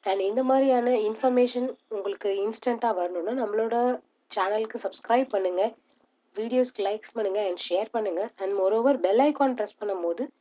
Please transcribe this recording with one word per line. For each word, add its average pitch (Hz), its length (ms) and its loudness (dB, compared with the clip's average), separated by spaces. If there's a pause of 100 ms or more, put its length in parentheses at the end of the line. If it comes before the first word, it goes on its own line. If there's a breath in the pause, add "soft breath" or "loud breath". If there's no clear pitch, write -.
(100)
And 196 200 0
இந்த 247 200 0
மாதிரியான 254 460 4 (140)
information 247 580 2 (300)
உங்களுக்கு 196 340 -4 (140)
இன்ஸ்டன்ட்டா 226 440 -2 (100)
வரணும்னா, 175 420 -4
நம்மளோட 220 340 -2 (600)
சேனலுக்கு 214 500 -2
subscribe 254 500 0
பண்ணுங்க, 185 260 0 (800)
வீடியோஸ்க்கு 233 480 0
likes 214 300 -6
பண்ணுங்க 202 220 -2 (100)
and 175 180 -6
share 190 280 -2
பண்ணுங்க. 196 280 -2 (180)
And 196 180 -2
moreover, 226 340 4 (120)
bell 220 220 6
icon 269 320 0
press 202 220 -6
பண்ணும்போது 185 420 -2 (160)